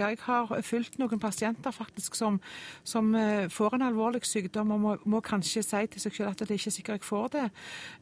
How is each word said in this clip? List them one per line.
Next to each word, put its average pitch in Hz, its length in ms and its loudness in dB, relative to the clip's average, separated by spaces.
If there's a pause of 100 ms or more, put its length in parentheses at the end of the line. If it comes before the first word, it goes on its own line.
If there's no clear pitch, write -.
Jeg 220 100 -4
har 240 280 2 (140)
fulgt - 380 -2
noen 233 200 2
pasienter 226 520 -2
faktisk - 440 -8
som, 208 260 2 (420)
som, 220 320 4
eh, 214 320 4
får 208 280 2
en 254 60 2
alvorlig 233 440 2
sykdom 214 480 0
og 208 80 2
må, 208 240 2
må 214 180 4
kanskje 208 400 0
si 208 240 0
til 202 140 -8
seg 208 120 -4
selv 208 160 -2
at 196 140 -4
det 214 80 -4
er 208 80 0
ikke 208 160 -4
sikkert 202 240 -6
jeg - 80 -12
får 214 240 0
det, 262 200 0 (500)